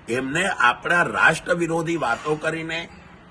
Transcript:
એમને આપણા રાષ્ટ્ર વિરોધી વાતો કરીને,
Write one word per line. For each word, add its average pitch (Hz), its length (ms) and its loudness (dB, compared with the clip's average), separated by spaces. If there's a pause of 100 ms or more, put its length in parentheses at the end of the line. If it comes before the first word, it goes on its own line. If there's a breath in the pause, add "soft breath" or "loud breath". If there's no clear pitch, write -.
એમને 135 380 -2
આપણા 156 560 2
રાષ્ટ્ર 156 500 2
વિરોધી 165 440 -2
વાતો 135 380 -2
કરીને, 165 540 -6 (420)